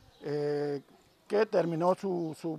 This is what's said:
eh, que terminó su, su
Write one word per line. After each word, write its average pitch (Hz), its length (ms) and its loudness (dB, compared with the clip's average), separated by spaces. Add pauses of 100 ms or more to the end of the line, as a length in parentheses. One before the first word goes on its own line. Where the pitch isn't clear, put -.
(220)
eh, 147 600 -2 (460)
que 208 180 2
terminó 170 500 2
su, 175 440 -2
su 160 200 -6